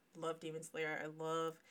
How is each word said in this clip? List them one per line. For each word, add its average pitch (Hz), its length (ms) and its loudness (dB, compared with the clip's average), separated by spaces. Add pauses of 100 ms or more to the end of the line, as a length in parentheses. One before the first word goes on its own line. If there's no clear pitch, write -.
(160)
love 165 240 0
Demon 160 220 -4
Slayer. 156 400 0
I 156 200 -4
love, 160 360 2 (120)